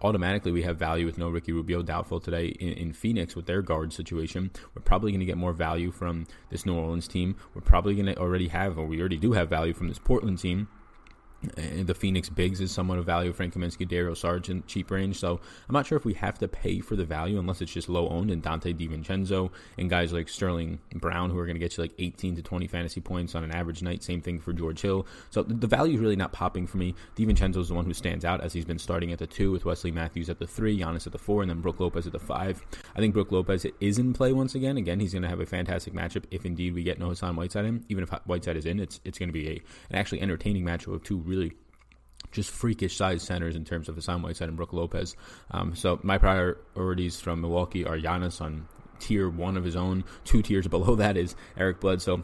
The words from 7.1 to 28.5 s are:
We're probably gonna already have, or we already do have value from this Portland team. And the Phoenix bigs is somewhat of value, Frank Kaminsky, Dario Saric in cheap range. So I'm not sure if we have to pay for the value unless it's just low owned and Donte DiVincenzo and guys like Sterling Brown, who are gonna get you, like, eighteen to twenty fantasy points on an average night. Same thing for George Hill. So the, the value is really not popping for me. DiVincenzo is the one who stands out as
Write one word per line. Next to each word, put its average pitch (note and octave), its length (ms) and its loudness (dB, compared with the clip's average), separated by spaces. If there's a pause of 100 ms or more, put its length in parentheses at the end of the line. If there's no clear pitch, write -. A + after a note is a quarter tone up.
We're - 80 -10
probably F2+ 320 10
gonna G2 220 2
already F2+ 320 2
have, F2 320 -2
or D#2 80 -2
we D#2+ 120 -2
already F2 180 0
do G#2+ 160 4
have F2 160 4
value E2 260 2
from F2 120 -4
this - 120 -4
Portland G#2+ 400 4
team. F#2 280 0 (880)
And E2+ 300 -4
the F2 60 2
Phoenix F#2+ 360 0
bigs F#2 320 2
is F#2 100 -2
somewhat F#2 280 0
of E2+ 60 0
value, F2 280 2
Frank F2+ 200 -4
Kaminsky, F2 320 -2
Dario F2 280 0
Saric F2 340 -2
in F#2 180 -4
cheap - 240 -4
range. F#2+ 300 0
So F2 220 0 (260)
I'm - 60 -2
not C#3 120 4
sure D#3+ 120 2
if - 80 0
we A2+ 80 2
have - 260 -2
to F#2+ 80 0
pay F#2 320 -2
for - 160 -4
the F#2+ 80 0
value D#2+ 340 -2
unless F2+ 240 -2
it's E2+ 120 -6
just E2+ 160 -6
low F2 180 2
owned F#2 240 0
and E2 100 0
Donte D#2+ 320 -2
DiVincenzo F#2 800 -2 (260)
and F2+ 120 -2
guys F2 240 4
like E2+ 160 -2
Sterling E2+ 500 -2 (140)
Brown, E2+ 360 0
who F2+ 80 0
are F2 80 0
gonna E2+ 140 -4
get E2+ 160 -2
you, F2 80 -2
like, E2 160 -4
eighteen F2+ 380 -4
to E2 40 -8
twenty F2+ 240 -4
fantasy F2 360 -4
points F2 340 -4
on E2+ 80 -2
an D#2+ 80 -6
average E2+ 300 -4
night. F2+ 220 -4
Same F2 180 -4
thing F2 180 -4
for F2 140 -6
George D#2+ 260 -2
Hill. F#2+ 260 2 (260)
So - 120 2
the, - 100 -2
the A#2 140 0
value D3 280 4
is A#2+ 40 4
really A2 160 4
not F#2+ 160 0
popping F2+ 340 -2
for F#2+ 120 -4
me. F2+ 180 0 (220)
DiVincenzo G#2 400 6
is F2 100 2
the F2 60 -2
one E2+ 100 0
who E2+ 100 0
stands E2+ 300 -2
out F2 160 2
as F2 140 -4